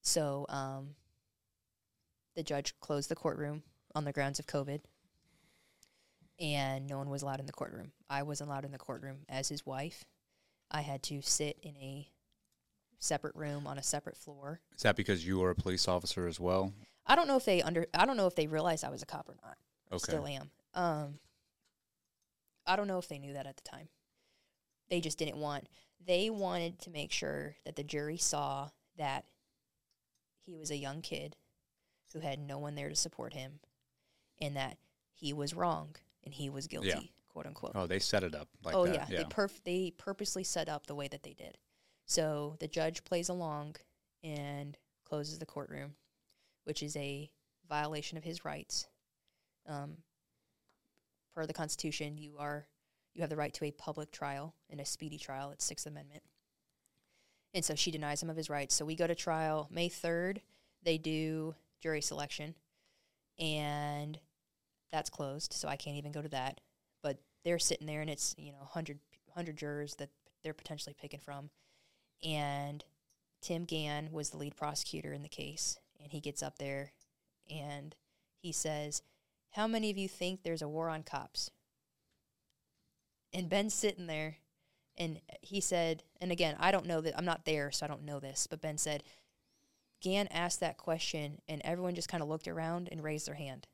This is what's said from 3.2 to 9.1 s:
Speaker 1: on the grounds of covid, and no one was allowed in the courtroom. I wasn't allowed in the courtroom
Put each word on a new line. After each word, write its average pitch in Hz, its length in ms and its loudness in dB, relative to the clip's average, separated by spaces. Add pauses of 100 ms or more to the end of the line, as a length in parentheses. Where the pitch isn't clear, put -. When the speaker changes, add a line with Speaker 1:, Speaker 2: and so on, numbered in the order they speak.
Speaker 1:
on 151 120 0
the 143 80 0
grounds 139 260 4
of - 80 -6
covid, 143 340 0 (1600)
and 139 480 2
no 139 100 -2
one 139 120 -2
was 139 120 -2
allowed 139 180 -2
in 135 60 -6
the 143 80 -10
courtroom. - 380 -6 (180)
I 139 140 0
wasn't 147 260 -4
allowed 139 160 -2
in 139 60 -8
the 139 60 -10
courtroom 135 500 -8